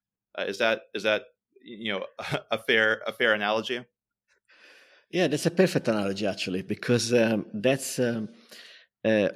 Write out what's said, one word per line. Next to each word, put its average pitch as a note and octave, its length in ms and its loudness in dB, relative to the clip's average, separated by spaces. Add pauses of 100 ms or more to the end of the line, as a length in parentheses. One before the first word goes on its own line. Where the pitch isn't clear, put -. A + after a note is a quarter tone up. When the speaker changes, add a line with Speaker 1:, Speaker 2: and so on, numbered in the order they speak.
(380)
Speaker 1:
Uh, F#2+ 60 -4
is G2 140 -6
that, A2+ 240 0 (120)
is G2+ 100 -6
that, G#2+ 200 2 (400)
you A2 300 -8
know, F#2 120 -6 (220)
<laughs> - 240 -6
a A2+ 60 -2
fair, A2 500 2
a A2+ 60 -6
fair A2+ 200 2
analogy? G#2+ 460 0 (1300)
Speaker 2:
Yeah, F3 180 0
that's C#3 180 -2
a E3 60 2
perfect - 360 2
analogy, G#2 380 0
actually, F#2 380 -2
because, A#2 500 0
um, A2+ 400 4
that's, C3 460 0
um, A#2 300 -2 (760)
uh, G#2+ 300 4